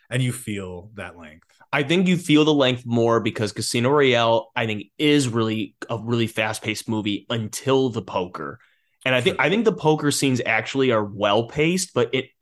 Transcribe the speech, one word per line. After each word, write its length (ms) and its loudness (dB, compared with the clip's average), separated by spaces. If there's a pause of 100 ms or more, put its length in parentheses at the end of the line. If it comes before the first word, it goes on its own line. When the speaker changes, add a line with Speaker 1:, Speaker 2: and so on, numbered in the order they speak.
(100)
Speaker 1:
and 120 -2
you 100 0
feel 600 -10
that 240 -14
length. 280 -20 (260)
Speaker 2:
I 120 0
think 220 2
you 120 4
feel 260 6
the 100 4
length 300 2
more 360 2
because 320 -2
Casino 380 -2
Royale, 640 2
I 120 -2
think, 200 -6 (120)
is 300 4
really 460 -2 (140)
a 100 -6
really 280 -2
fast-paced 640 -6
movie 420 -4
until 600 -2
the 120 -6
poker. 560 -8 (480)
And 80 2
I 80 2
think, 140 0
Speaker 1:
Sure. 100 0
Speaker 2:
I 20 2
think 160 0
the 80 2
poker 380 0
scenes 340 0
actually 480 0
are 120 2
well-paced, 880 0
but 200 0
it, 120 -2 (160)